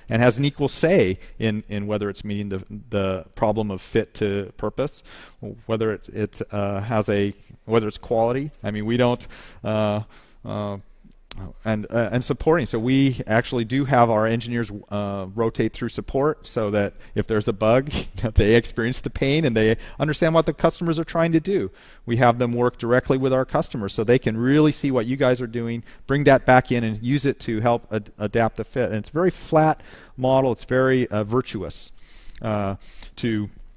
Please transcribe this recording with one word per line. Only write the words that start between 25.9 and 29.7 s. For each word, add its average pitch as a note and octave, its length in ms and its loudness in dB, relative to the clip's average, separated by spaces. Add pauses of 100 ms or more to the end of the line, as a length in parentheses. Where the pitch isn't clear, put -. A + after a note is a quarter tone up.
bring C#3 180 0
that C3+ 220 6
back B2+ 260 6
in A#2+ 120 2
and A2 180 -4
use C#3 240 0
it C3+ 140 0
to A2 200 -4
help A#2+ 320 0
ad-, G#2+ 240 -6
adapt A2 400 0
the A2 80 -6
fit. A#2+ 240 -4
And G#2 80 -4
it's G#2 140 -8
a - 20 -20
very F3 180 2
flat D#3 520 2 (340)